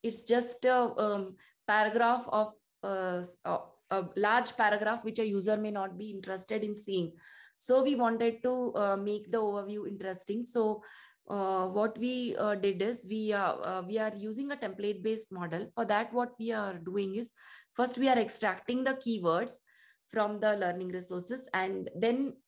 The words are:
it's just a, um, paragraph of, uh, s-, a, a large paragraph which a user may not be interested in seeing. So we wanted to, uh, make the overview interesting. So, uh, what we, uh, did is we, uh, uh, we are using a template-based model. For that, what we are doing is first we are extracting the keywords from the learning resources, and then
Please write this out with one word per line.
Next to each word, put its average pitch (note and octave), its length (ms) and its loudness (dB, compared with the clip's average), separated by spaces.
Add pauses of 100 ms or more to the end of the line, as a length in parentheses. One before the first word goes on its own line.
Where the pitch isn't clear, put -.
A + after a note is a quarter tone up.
it's A3+ 220 -4
just A#3+ 400 0
a, B3+ 320 4
um, G3 400 -2 (300)
paragraph A#3 640 4
of, G#3+ 260 2 (280)
uh, F#3+ 360 -2
s-, F3+ 260 -8
a, F3 140 0 (320)
a F#3 260 0
large A3 400 4
paragraph G#3+ 480 2
which A3 140 -4
a A3 80 0
user G3+ 300 2
may G#3+ 140 -4
not F#3+ 280 -6
be G#3+ 120 -10
interested F#3+ 540 -6
in G#3 120 -4
seeing. F3+ 360 -2 (460)
So C4 240 4
we C4+ 140 4
wanted A#3 480 2
to, B3 320 0
uh, G3+ 200 2
make G#3 360 -4
the A#3 60 2
overview G#3 500 -2
interesting. G3 560 -6
So, G#3+ 380 0 (460)
uh, F#3+ 380 0
what G#3 320 0
we, B3 400 -2
uh, G#3 160 2
did G3 260 0
is A#3 300 -2
we, G#3+ 240 0
uh, F#3+ 200 2
uh, F#3 320 -4
we G#3 120 -2
are A3 180 0
using A3 360 -6
a C#4+ 40 -6
template-based G#3 760 -4
model. F3+ 440 -6
For A#3 100 0
that, G#3 300 2
what A#3+ 240 0
we A3+ 140 -4
are G3+ 260 -2
doing F#3+ 380 -4
is A#3+ 160 -6 (420)
first B3 240 0
we C4+ 100 4
are B3 100 8
extracting A3 680 0
the C4+ 100 2
keywords G#3+ 640 0 (500)
from G#3 320 0
the G#3+ 160 4
learning F3+ 320 -2
resources, F3+ 640 -6
and F#3+ 420 -2
then A#3+ 400 0 (140)